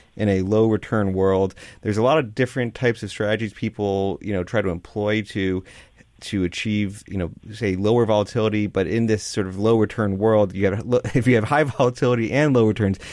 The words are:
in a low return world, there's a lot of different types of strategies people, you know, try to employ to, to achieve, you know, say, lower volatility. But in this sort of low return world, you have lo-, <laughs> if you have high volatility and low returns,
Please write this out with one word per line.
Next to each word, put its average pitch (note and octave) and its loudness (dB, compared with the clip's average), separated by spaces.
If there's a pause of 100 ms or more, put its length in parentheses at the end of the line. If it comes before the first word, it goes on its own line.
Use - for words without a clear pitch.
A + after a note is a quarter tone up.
(160)
in G#2+ 0
a F#2+ 2
low G#2+ 2
return G#2 0
world, F#2+ 2 (280)
there's G#2+ -2
a A2 2
lot C#3+ 4
of A2+ -2
different B2 -4
types A#2+ -2
of G2+ -8
strategies A2 -4
people, G2 -2
you G#2 -6
know, F2+ -2
try G#2+ -2
to F#2+ 0
employ G#2 -4
to, F#2+ -4 (580)
to G2 -2
achieve, G#2 -4
you F#2+ -8
know, F2+ -4 (220)
say, G#2 -2
lower G#2+ 2
volatility. G#2+ 0
But F#2+ 0
in A2+ 0
this A2 0
sort G2+ -4
of F#2 -8
low A2+ 4
return G#2 0
world, G#2 2
you F#2+ 0
have G2+ 0
lo-, A#2+ 0
<laughs> - -6
if B2+ 2
you B2 6
have G#2+ 2
high D3 2
volatility B2 0
and C#3+ 4
low A2+ 6
returns, G#2 2 (140)